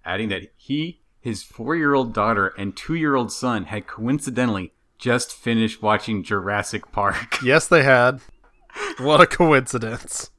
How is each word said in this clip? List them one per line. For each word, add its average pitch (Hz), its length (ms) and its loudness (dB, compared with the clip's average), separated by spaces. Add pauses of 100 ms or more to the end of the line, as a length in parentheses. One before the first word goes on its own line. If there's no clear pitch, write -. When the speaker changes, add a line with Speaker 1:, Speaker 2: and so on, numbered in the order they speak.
Speaker 1:
adding 98 240 -4
that 98 280 -6
he, 156 460 -6 (180)
his 117 220 -8
four-year-old 135 720 0
daughter, 104 420 0
and 98 200 -6
two-year-old 147 560 -2
son 117 320 -4
had 104 240 -10
coincidentally 117 840 -4 (240)
just 123 380 -2
finished 113 480 -2
watching 107 400 0
Jurassic 104 720 -4
Park. 98 480 -4
<laughs> - 20 -10
Speaker 2:
Yes, 135 240 4
they 165 160 6
had. 131 380 4 (760)
What 143 220 4
a 180 60 10
coincidence. 123 1120 0